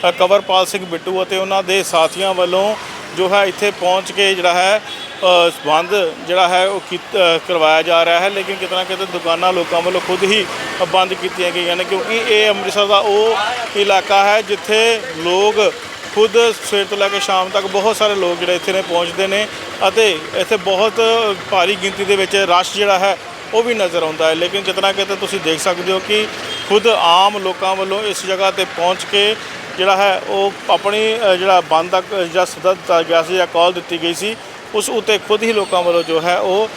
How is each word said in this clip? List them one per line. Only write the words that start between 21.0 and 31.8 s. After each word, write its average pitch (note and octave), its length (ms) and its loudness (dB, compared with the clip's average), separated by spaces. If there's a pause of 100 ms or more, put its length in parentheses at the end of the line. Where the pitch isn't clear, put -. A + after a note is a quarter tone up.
ਭਾਰੀ G3 320 2
ਗਿਣਤੀ G3 200 -4
ਦੇ G3 120 2
ਵਿੱਚ F#3+ 200 -2
ਰਸ਼ F3+ 380 2
ਜਿਹੜਾ G3 260 0
ਹੈ F#3+ 180 0 (360)
ਉਹ A3+ 100 4
ਵੀ A#3+ 100 -2
ਨਜ਼ਰ F3 300 0
ਆਉਂਦਾ D#3 240 0
ਹੈ। D#3+ 80 2
ਲੇਕਿਨ F3 260 -2
ਕਿਤੇ F#3+ 200 -2
ਨਾ G3 100 2
ਕਿਤੇ G3 240 -2
ਤੁਸੀਂ F#3+ 240 -6
ਦੇਖ D#3+ 200 -2
ਸਕਦੇ F3+ 320 -2
ਹੋ F#3+ 160 0
ਕਿ G#3+ 200 0 (420)
ਖੁਦ G#3 180 4
ਆਮ G3 500 4
ਲੋਕਾਂ F#3+ 380 -2
ਵੱਲੋਂ F#3+ 280 -2
ਇਸ G3 220 -6
ਜਗ੍ਹਾ F#3+ 240 0
'ਤੇ F#3+ 160 -2
ਪਹੁੰਚ F3+ 340 -2 (120)
ਕੇ G#3 240 2 (420)
ਜਿਹੜਾ F#3+ 180 2
ਹੈ G3 320 2
ਉਹ G3 240 0 (180)
ਆਪਣੀ, G#3 460 0
ਅ, G3+ 200 2
ਜਿਹੜਾ F#3 260 4
ਬੰਦ D#3+ 280 0